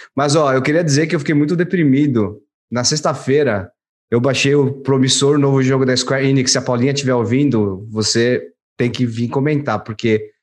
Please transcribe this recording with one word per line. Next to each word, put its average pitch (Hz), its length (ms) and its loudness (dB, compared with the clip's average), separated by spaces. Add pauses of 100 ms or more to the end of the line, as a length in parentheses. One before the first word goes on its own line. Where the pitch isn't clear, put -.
(160)
Mas, 143 200 2
ó, 147 180 2
eu 131 80 2
queria 151 220 0
dizer 151 240 0
que 170 80 -4
eu 160 40 -2
fiquei 147 160 -2
muito 151 200 0
deprimido. 143 840 0 (320)
Na 120 120 -2
sexta-feira, 139 880 0 (420)
eu 117 100 2
baixei 135 340 2
o 139 160 2 (100)
promissor 135 560 2
novo 139 240 2
jogo 131 240 2
da 127 100 0
Square 135 320 -2
Enix. 135 240 2
Se 143 60 0
a 127 40 -2
Paulinha 123 320 0
estiver 131 220 -2
ouvindo, 110 760 0
você 117 500 0 (360)
tem 123 120 0
que 123 160 -2
vir 117 240 -4
comentar, 139 540 -2
porque 110 460 -2 (140)